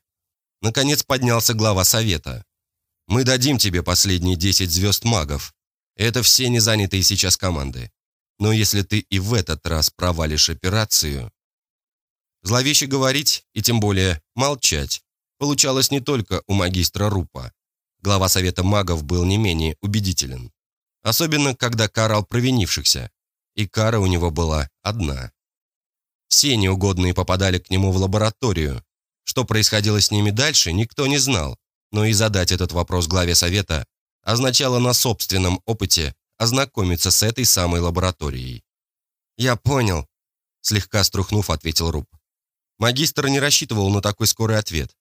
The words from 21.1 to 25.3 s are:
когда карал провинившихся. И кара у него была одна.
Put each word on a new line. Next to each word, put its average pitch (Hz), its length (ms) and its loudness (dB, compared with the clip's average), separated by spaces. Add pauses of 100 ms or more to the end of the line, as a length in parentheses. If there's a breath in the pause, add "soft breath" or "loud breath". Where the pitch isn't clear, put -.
когда 117 320 0
карал 110 380 0
провинившихся. 113 840 -2 (440)
И 107 120 -4
кара 110 320 0
у 95 80 2
него 87 240 0
была 78 380 -2 (120)
одна. 73 500 -6 (1000)